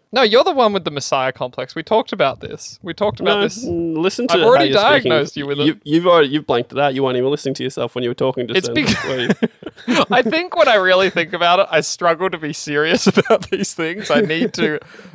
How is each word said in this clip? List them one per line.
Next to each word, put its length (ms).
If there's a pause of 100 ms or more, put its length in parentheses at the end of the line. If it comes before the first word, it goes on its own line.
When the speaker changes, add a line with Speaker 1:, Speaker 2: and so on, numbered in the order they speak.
(120)
Speaker 1:
No, 100
you're 220
the 80
one 220
with 100
the 80
messiah 400
complex. 420
We 100
talked 280
about 300
this. 400
We 120
talked 280
about 160
Speaker 2:
No, 60
Speaker 1:
this. 200
Speaker 2:
n-, 300
listen 340
to 60
Speaker 1:
I've 80
Speaker 2:
how 60
Speaker 1:
already 240
Speaker 2:
you're 80
speaking. 320
Speaker 1:
diagnosed 260
you 100
with 140
it. 60
Speaker 2:
You, 180
you've 220
already, 220
you've 180
blanked 260
it 60
out. 160
You 80
weren't 140
even 120
listening 260
to 80
yourself 320
when 80
you 60
were 60
talking 320
just 100
Speaker 1:
It's 100
Speaker 2:
then, 180
Speaker 1:
bec- 200
Speaker 2:
were 140 (760)
you? 120
Speaker 1:
<laughs> 40
I 100
think 360
when 100
I 80
really 340
think 220
about 280
it, 100
I 100
struggle 500
to 80
be 140
serious 560
<laughs> 80
about 360
these 220
things. 380
I 100
need 340
to, 240 (360)